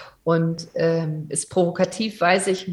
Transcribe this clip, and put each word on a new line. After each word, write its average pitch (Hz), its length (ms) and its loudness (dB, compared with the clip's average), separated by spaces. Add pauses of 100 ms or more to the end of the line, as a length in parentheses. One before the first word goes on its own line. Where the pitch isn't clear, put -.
(220)
Und, 165 520 0
ähm, 160 560 0
ist - 180 -6
provokativ, 185 720 0
weiß 185 280 4
ich, 190 240 -2